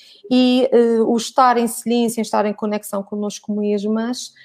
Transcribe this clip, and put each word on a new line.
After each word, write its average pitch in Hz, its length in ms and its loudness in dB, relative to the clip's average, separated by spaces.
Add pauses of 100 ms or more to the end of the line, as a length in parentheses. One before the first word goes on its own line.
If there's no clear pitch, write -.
(320)
e, 254 400 4
eh, 233 300 4
o 233 140 2
estar 247 420 2
em 240 100 0
silêncio, 233 520 -2
em 220 40 -2
estar 214 220 -2
em 208 80 -2
conexão 208 500 -6
connosco 208 500 -8
mesmas, 208 800 -4 (120)